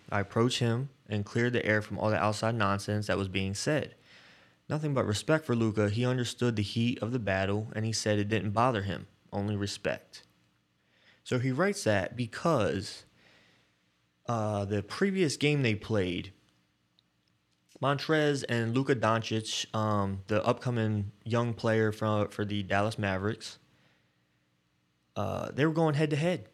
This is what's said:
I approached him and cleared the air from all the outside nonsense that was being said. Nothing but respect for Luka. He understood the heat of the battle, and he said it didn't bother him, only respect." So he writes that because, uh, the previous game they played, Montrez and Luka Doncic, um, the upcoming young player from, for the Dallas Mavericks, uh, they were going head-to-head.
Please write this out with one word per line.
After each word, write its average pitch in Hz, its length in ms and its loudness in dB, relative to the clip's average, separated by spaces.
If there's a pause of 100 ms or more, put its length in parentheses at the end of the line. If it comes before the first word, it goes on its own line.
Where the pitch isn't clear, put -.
I 104 120 0
approached 117 380 0
him 123 300 0 (180)
and 104 180 -2
cleared 120 280 0
the - 120 0
air 107 160 4
from - 180 -8
all 107 100 0
the 92 120 2
outside 110 340 0
nonsense 104 520 0
that 95 100 0
was 95 100 -2
being 95 260 -4
said. 143 420 -2 (720)
Nothing 151 260 -2
but 123 120 2
respect 151 400 0
for 120 100 0
Luka. 107 340 2
He 117 160 0
understood 123 500 0
the 107 80 0
heat 117 360 0
of 110 120 -4
the 127 80 -2
battle, 98 560 0
and 110 100 -2
he 110 80 -2
said 107 240 0
it 104 120 0
didn't 107 220 0
bother 113 300 2
him, 95 260 -6 (240)
only 104 240 -2
respect." - 680 -6 (1000)
So 127 140 0
he 131 140 0
writes 185 320 0
that 101 320 2
because, 117 920 -2 (1200)
uh, 107 380 -2
the 101 160 0
previous 190 560 0
game 143 240 2
they 113 140 4
played, 92 560 -2 (1500)
Montrez 143 680 2
and 117 280 0
Luka 135 200 2
Doncic, 110 800 0
um, 101 520 0
the 107 180 2
upcoming 110 680 0 (120)
young 117 300 0
player 110 380 2
from, 107 380 0
for 104 160 -4
the 101 180 -2
Dallas 101 340 0
Mavericks, 98 600 -4 (1600)
uh, 95 360 -4
they 139 140 0
were 160 80 2
going 156 220 2
head-to-head. 156 580 0